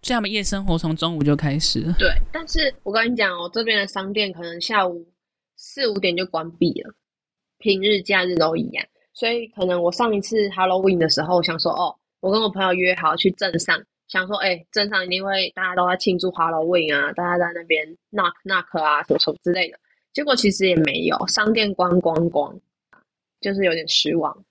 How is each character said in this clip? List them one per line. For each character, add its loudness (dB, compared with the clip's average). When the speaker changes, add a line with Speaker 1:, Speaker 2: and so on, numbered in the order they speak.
Speaker 1:
所 -4
以 2
他 0
们 -4
夜 -2
生 -2
活 2
从 -2
中 -2
午 0
就 4
开 0
始 0
了？ -2
Speaker 2:
对， 6
但 -8
是 0
我 -4
跟 2
你 -2
讲 0
哦， -6
这 -2
边 2
的 0
商 -6
店 -2
可 -12
能 -10
下 2
午 -6
四 -4
五 -2
点 0
就 -2
关 -6
闭 0
了， -18
平 0
日 2
假 0
日 -2
都 2
一 -4
样。 -8
所 -4
以 -4
可 -4
能 0
我 2
上 0
一 0
次 0
Halloween 2
的 2
时 0
候， 2
想 -4
说， -2
哦， -4
我 0
跟 2
我 0
朋 -2
友 2
约 2
好 0
去 2
镇 -2
上， 0
想 -2
说， -4
哎， -2
镇 0
上 -2
一 -8
定 -4
会 -2
大 -6
家 -2
都 2
在 2
庆 0
祝 -2
Halloween 0
啊， 0
大 -4
家 0
在 0
那 -10
边 -2
knock 0
knock -2
啊， 2
什 -2
么 2
什 0
么 -8
之 0
类 0
的。 -20
结 -4
果 2
其 2
实 0
也 4
没 2
有， 0
商 0
店 0
关 2
光 0
光， -4
就 -4
是 0
有 2
点 -6
失 0
望。 -4